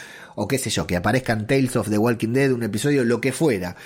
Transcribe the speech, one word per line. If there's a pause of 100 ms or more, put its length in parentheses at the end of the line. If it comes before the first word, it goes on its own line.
(340)
o
qué
sé
yo,
que
aparezca
en
Tales
of
the
Walking
Dead,
un
episodio,
lo
que
fuera.